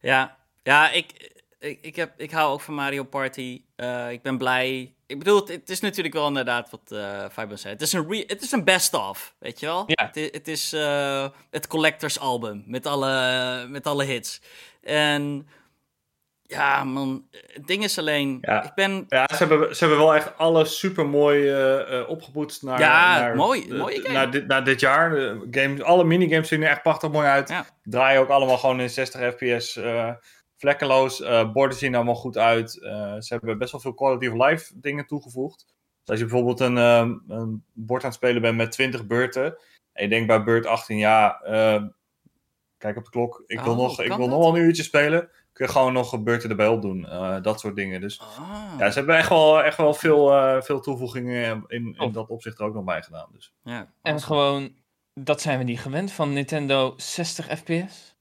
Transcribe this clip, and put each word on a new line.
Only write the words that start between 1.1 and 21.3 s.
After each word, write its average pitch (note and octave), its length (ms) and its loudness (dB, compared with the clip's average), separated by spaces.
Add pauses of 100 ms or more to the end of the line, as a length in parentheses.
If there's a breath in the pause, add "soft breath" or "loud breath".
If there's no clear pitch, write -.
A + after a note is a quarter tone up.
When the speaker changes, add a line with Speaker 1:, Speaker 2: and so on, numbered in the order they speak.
Speaker 1:
ik, D3 240 -12
ik D#3 140 -16
heb, E3+ 200 -6
ik D3+ 140 -14
hou D#3 220 0
ook C#3+ 80 -6
van D#3 140 -12
Mario C#3 300 -4
Party. C3 580 -8 (140)
Eh, A#2+ 340 -8
ik A#2+ 120 -12
ben C3 160 -4
blij. B2+ 560 -2 (120)
Ik C#3 120 -12
bedoel, F#3+ 220 4
het, G3+ 80 -12
het F3 220 -14
is F#3 100 -8
natuurlijk F3+ 340 -6
wel D3+ 120 -2
inderdaad B2+ 440 -4
wat, - 220 -20
eh, G2+ 400 -8
Fabian G#2 260 -12
zei. G2+ 140 -14
Het A2 100 -10
is D3+ 100 -4
een E3 180 -4
re-, G#3+ 160 -6
het G3+ 160 -10
is B3+ 100 -8
een A3 120 0
best F#3 300 2
of, G2+ 440 -6
weet - 220 -14
je D3 60 -8
wel? F3 200 -4
Speaker 2:
Ja. G#3+ 200 0
Speaker 1:
Het - 100 -14
i-, D3+ 160 -8
het C#3+ 160 -14
is, D3+ 240 -8
eh, C#3+ 560 -4 (220 soft breath)
het D3+ 160 -8
collectors D#3 520 -2
album A#2 480 -6
met B2 200 -8
alle, B2+ 840 -2
met C#3 180 -10
alle C#3+ 180 -2
hits. B2+ 360 -8 (420 loud breath)
En D3 680 -2 (920 soft breath)
ja, C#3 420 -2
man, C3 460 -6
het - 360 -20
ding G3 180 -2
is G3 140 -2
alleen, D3 420 -2
Speaker 3:
Ja. A2 240 0
Speaker 1:
ik - 100 -14
ben G3 340 -2
Speaker 3:
Ja, C3+ 240 4
ze - 40 -4
hebben, D#3 400 2
ze - 80 0
hebben D3+ 200 6
wel D#3 100 8
echt D#3 240 0
alles D#3+ 400 2
supermooi, D3 680 2